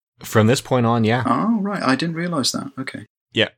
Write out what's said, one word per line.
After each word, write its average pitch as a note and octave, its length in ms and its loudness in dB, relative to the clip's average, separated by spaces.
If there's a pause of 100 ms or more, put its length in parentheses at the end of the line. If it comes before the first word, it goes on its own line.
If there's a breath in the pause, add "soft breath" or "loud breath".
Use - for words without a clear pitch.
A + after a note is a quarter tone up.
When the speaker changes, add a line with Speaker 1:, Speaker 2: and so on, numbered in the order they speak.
(220)
Speaker 1:
From G#2+ 240 2
this A#2+ 140 4
point B2 260 0
on, A#2 180 2
yeah. A#2 220 2
Speaker 2:
Oh, F#3+ 340 0
right. G3 220 -4
I C3 140 2
didn't E3 200 -4
realize E3 360 -4
that. - 260 -8
Okay. - 280 -12 (260)
Speaker 1:
Yeah, A2 240 2